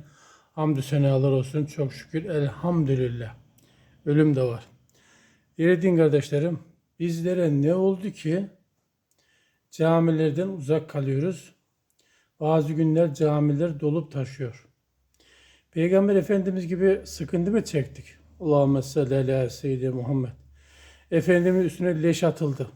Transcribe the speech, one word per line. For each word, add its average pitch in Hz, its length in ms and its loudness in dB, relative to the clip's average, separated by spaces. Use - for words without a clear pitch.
hamdü 156 300 -2
senalar 139 500 2
olsun. 135 340 -2
Çok 143 280 -6
şükür, - 320 -8
elhamdülillah. 135 1120 -2
Ölüm 151 300 4
de 131 60 0
var. 117 220 -4
Değerli 165 240 4
din 180 160 4
kardeşlerim, 147 600 2
bizlere 165 600 0
ne 160 140 2
oldu 190 360 -2
ki 185 380 -4
camilerden 165 760 2
uzak 156 420 -4
kalıyoruz? 143 640 -4
Bazı 156 340 2
günler 160 400 2
camiler 147 680 0
dolup 151 320 -2
taşıyor. 131 560 -8
Peygamber 190 440 2
Efendimiz 185 520 0
gibi 190 380 0
sıkıntı 170 460 -4
mı 220 120 0
çektik? - 420 -6
Allahümme 139 420 2
salli 135 340 -2
ala 131 340 0
seyyidi 131 400 -6
Muhammed. 127 400 -4
Efendimiz 175 540 2
üstüne 170 380 -2
leş 165 200 2
atıldı. 143 520 -2